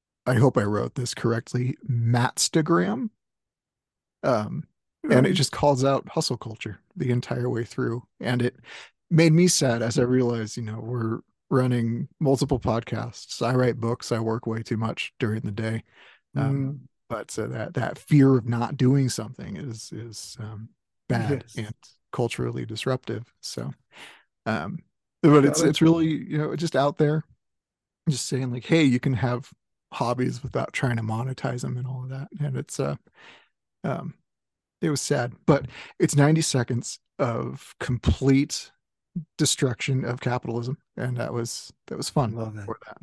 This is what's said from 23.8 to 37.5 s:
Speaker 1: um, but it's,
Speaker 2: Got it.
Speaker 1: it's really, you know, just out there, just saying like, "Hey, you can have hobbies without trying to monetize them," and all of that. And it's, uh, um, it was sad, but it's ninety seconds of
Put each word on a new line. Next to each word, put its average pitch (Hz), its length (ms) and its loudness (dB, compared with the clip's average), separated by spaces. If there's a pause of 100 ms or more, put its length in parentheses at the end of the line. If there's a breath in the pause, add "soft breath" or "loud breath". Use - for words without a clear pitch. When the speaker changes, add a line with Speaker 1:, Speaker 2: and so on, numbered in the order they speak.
Speaker 1:
um, 98 320 -4 (420)
but 147 240 8
it's, 147 160 2
Speaker 2:
Got 165 60 4
it. 139 40 6
Speaker 1:
it's 151 120 0
really, 165 260 4
you 151 300 -4
know, 151 180 -2
just 160 200 -4
out 143 200 2
there, 151 280 2 (840)
just 131 180 -2
saying 131 260 -4
like, 120 120 -8
"Hey, 165 180 4
you 127 160 6
can 135 160 0
have 123 380 -2 (400)
hobbies 123 500 -2
without 127 300 -4
trying 123 240 0
to 113 60 -4
monetize 123 600 -4
them," 127 140 -6
and 127 100 -6
all 127 180 -8
of 131 60 -10
that. 135 180 -10 (120)
And 143 160 -4
it's, - 240 -8
uh, 143 160 -2 (880 loud breath)
um, 175 300 -6 (640)
it 165 100 0
was 139 100 -2
sad, 123 340 -2 (120)
but 143 200 4 (340 loud breath)
it's 147 160 2
ninety 151 240 8
seconds 123 580 -2 (220)
of 127 580 -4